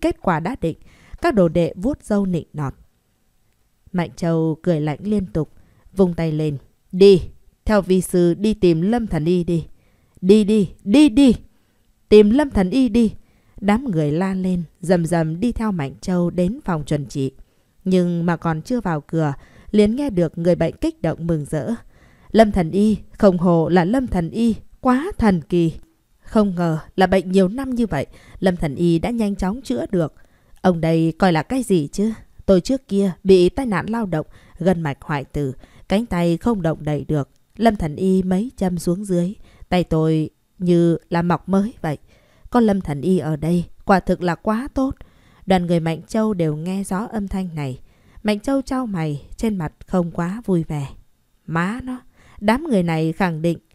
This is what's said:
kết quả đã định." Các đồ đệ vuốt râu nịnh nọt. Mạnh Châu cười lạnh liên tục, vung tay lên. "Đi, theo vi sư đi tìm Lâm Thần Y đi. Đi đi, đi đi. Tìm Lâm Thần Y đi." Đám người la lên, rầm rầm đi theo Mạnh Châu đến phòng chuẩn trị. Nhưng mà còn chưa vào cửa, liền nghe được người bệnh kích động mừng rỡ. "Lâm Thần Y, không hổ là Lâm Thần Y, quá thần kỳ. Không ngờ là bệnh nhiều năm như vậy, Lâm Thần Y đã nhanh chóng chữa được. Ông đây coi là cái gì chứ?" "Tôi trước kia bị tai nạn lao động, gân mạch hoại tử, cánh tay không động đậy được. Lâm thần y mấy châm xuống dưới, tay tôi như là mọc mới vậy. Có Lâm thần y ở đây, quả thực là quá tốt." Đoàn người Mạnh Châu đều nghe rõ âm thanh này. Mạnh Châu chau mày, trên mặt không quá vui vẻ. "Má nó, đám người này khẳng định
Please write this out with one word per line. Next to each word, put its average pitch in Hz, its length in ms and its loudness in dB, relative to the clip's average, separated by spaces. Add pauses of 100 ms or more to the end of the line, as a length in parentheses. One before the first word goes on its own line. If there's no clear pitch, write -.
kết 247 200 -2
quả 170 180 0
đã 196 220 -6
định." 160 160 -4 (440)
Các 330 140 0
đồ 185 120 6
đệ 165 280 0
vuốt 233 280 -6
râu 202 220 -2
nịnh 175 280 -4
nọt. 143 200 -6 (1160)
Mạnh 175 240 -4
Châu 160 480 -2
cười 160 180 0
lạnh 151 200 -4
liên 202 240 -2
tục, 160 240 -6 (460)
vung 185 180 2
tay 165 180 -4
lên. 151 260 -2 (340)
"Đi, 190 300 8 (440)
theo 214 160 2
vi 185 200 2
sư 175 320 2
đi 214 200 -2
tìm 170 280 2
Lâm 220 260 -2
Thần 156 180 -2
Y 180 180 2
đi. 165 220 -2 (560)
Đi 208 220 6
đi, 208 260 2 (140)
đi 277 260 6
đi. 240 260 6 (760)
Tìm 208 200 10
Lâm 277 200 2
Thần 190 200 0
Y 254 200 2
đi." 214 240 2 (480)
Đám 214 300 0
người 156 200 0
la 190 220 -2
lên, 185 300 -2 (180)
rầm 175 240 2
rầm 165 340 -2
đi 233 120 -2
theo 220 200 -4
Mạnh 151 300 -6
Châu 175 280 -2
đến 180 360 -2
phòng 160 180 -4
chuẩn 147 220 -4
trị. 135 260 -6 (520)
Nhưng 175 420 0
mà 170 120 0
còn 160 240 -4
chưa 247 200 -4
vào 160 200 -4
cửa, 156 320 -2 (380)
liền 208 240 4
nghe 285 140 -4
được 175 280 -2
người 170 180 2
bệnh 160 200 -2
kích - 260 -6
động 165 260 -4
mừng 156 180 -2
rỡ. 151 280 -4 (580)
"Lâm 214 200 6
Thần 175 200 0
Y, 202 260 2 (200)
không 185 200 6
hổ 165 320 2
là 170 160 4
Lâm 247 220 0
Thần 170 220 -2
Y, 226 260 0 (260)
quá 262 360 0
thần 190 240 2
kỳ. 165 320 0 (460)
Không 202 360 0
ngờ 165 240 -2 (160)
là 185 120 4
bệnh 185 240 0
nhiều 190 160 4
năm 262 220 -6
như 240 180 -2
vậy, 147 180 -4 (340)
Lâm 180 180 0
Thần 147 180 -4
Y 170 240 2
đã 175 100 -4
nhanh 214 260 -2
chóng 202 260 -4
chữa 247 300 -6
được. 165 220 -2 (480)
Ông 175 200 2
đây 160 380 2
coi 190 120 4
là 160 120 0
cái 254 200 -4
gì 170 280 0
chứ?" 214 200 -2 (340)
"Tôi 185 160 4
trước - 260 -4
kia 196 240 0 (120)
bị 185 260 6
tai 185 160 -6
nạn 190 200 -2
lao 226 200 -4
động, 165 220 -4 (300)
gân 170 240 0
mạch 143 200 -6
hoại 143 220 -6
tử, 139 300 -6 (360)
cánh 214 160 -2
tay 170 320 0
không 220 240 -2
động 160 220 -4
đậy 147 240 -4
được. 147 220 -4 (280)
Lâm 208 180 2
thần 151 200 -6
y 190 280 0
mấy 185 340 -2
châm 180 200 -2
xuống 180 280 -4
dưới, 180 280 -2 (360)
tay 180 140 2
tôi 156 460 0 (280)
như 170 400 2 (120)
là 170 120 -2
mọc 175 280 -2
mới 196 320 0
vậy. 151 160 -6 (520)
Có 247 100 2
Lâm 202 220 2
thần 143 200 -6
y 185 160 2
ở 156 180 -2
đây, 165 300 0 (200)
quả 190 140 4
thực 180 220 -2
là 170 140 -2
quá 226 380 -4
tốt." 269 220 -2 (500)
Đoàn 185 200 2
người 170 140 2
Mạnh 160 280 -4
Châu 220 260 -2
đều 165 220 -2
nghe 185 280 -6
rõ 190 220 -6
âm 208 220 -8
thanh 190 280 -6
này. 135 240 -8 (440)
Mạnh 214 160 -2
Châu 269 220 -2
chau 262 240 -6
mày, 160 400 -6 (120)
trên 214 200 -4
mặt 156 160 -6 (140)
không 170 240 -2
quá 180 340 -6
vui 175 180 0
vẻ. 147 240 -8 (580)
"Má 175 380 -4
nó, 254 180 -12 (380)
đám 220 240 0
người 226 200 0
này 160 280 0
khẳng 165 300 -4
định 165 160 0 (180)